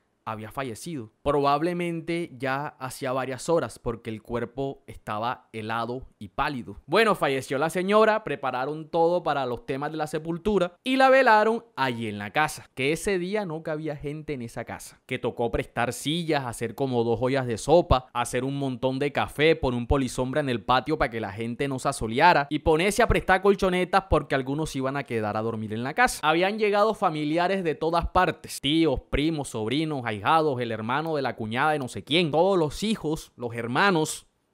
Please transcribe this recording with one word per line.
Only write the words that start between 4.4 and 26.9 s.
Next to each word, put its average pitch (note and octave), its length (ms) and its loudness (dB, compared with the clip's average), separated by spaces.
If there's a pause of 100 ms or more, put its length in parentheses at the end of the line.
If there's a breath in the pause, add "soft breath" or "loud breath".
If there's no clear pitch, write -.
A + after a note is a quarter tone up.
estaba A2 640 -6
helado A#2 560 -6 (100)
y G#2 120 -14
pálido. C3 540 -6
Bueno, G3+ 300 4
falleció C3+ 440 0
la D#3 120 0
señora, G#3 540 4
prepararon C#3 640 -4
todo E3+ 340 2
para C#3+ 240 0
los A#2+ 200 -6
temas C#3+ 260 -4
de D#3 60 -8
la D3+ 100 -4
sepultura E3+ 720 -2
y C4 140 0
la C4 140 8
velaron A3+ 540 6 (120)
allí A#2+ 320 -2
en G#2 100 -4
la G#2 140 -6
casa, D3 420 0
que C3 160 0
ese F3+ 300 -2
día G3 260 -4
no D#3+ 160 -8
cabía D#3 320 -6
gente D3 380 -8
en C3 100 -8
esa A#2 220 -10
casa, - 420 -14
que B2+ 140 -6
tocó A#2 320 -2
prestar A#2+ 400 -2
sillas, D3+ 520 -2
hacer A2+ 300 -6
como B2+ 300 0
dos A#2 180 0
ollas C3 240 0
de A#2+ 100 -2
sopa, C#3 560 4
hacer A#2+ 300 -2
un C#3 160 -4
montón C3 400 -2
de C#3 140 0
café, C#3+ 420 2
poner B2+ 240 0
un A#2+ 80 -4
polisombra C3 540 0
en C#3 80 -2
el A#2 120 -2
patio C3 380 2
para C#3 140 0
que A2+ 80 -6
la G2+ 100 -4
gente A#2 380 -4
no C3+ 100 -4
se C#3+ 120 -2
asoleara C#3+ 600 4
y D3+ 80 -2
ponerse E3+ 420 2
a A3+ 60 6
prestar F#3 360 2
colchonetas F#3 680 2
porque D3 240 2
algunos C#3 400 -2
iban C3+ 220 -4
a C#3 80 -4
quedar G#2+ 320 -2
a A2 60 -2
dormir A2 300 -4
en A#2 120 -4
la C#3 100 -6
casa. B3 300 2
Habían F#3 340 2
llegado G#3 360 2